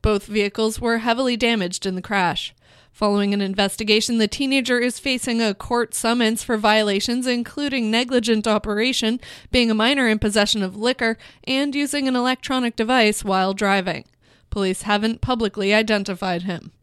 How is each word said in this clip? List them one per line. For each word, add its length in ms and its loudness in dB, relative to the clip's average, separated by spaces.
Both 260 0
vehicles 520 -2
were 200 0
heavily 380 0
damaged 500 0
in 100 -4
the 60 -8
crash. 520 -2
Following 420 0
an 60 0
investigation, 760 0
the 100 2
teenager 500 0
is 220 -2
facing 420 -2
a 120 0
court 380 -2
summons 520 0
for 120 0
violations 720 2
including 640 -2
negligent 560 0
operation, 720 0
being 220 4
a 20 4
minor 320 2
in 140 2
possession 420 2
of 140 -6
liquor, 420 0
and 320 -2
using 320 0
an 80 0
electronic 640 0
device 480 2
while 300 2
driving. 500 -2
Police 320 -2
haven't 380 0
publicly 540 0
identified 680 0
him. 280 -8